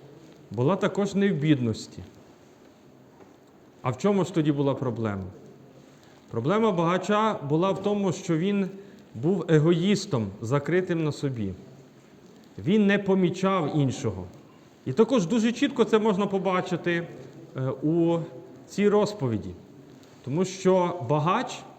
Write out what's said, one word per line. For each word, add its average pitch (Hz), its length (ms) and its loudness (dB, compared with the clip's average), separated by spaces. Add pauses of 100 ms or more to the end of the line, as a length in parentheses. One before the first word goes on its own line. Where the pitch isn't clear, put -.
(500)
була 131 260 2
також 196 380 -2
не 196 180 2
в - 20 0
бідності. 131 680 0 (1800)
А 135 80 -2
в 120 80 -6
чому 196 260 2
ж - 100 -10
тоді 151 180 2
була 139 220 0
проблема? 110 500 -4 (1080)
Проблема 196 420 0
багача 185 640 0 (100)
була 165 220 2
в 190 120 -4
тому, 202 300 0
що - 240 -2
він 196 320 0 (460)
був 160 340 0
егоїстом, 165 800 4 (140)
закритим 165 640 0
на 151 80 0
собі. 120 400 -4 (1080)
Він 196 280 2
не 196 120 4
помічав 190 800 2
іншого. 110 480 0 (640)
І 127 60 -4
також 220 340 2
дуже 226 260 0
чітко 240 320 0
це 220 140 2
можна 208 280 0
побачити, 180 800 -2 (500)
е, 131 40 -6 (220)
у 170 360 2 (480)
цій 202 220 2
розповіді. 135 640 0 (760)
Тому 156 200 -2
що 185 640 2
багач, 170 500 0 (200)